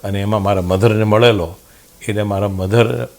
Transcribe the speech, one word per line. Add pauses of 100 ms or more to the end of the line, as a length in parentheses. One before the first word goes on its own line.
અને
એમાં
મારા
મધરને
મળેલો, (520)
એટલે
મારા
મધર (100)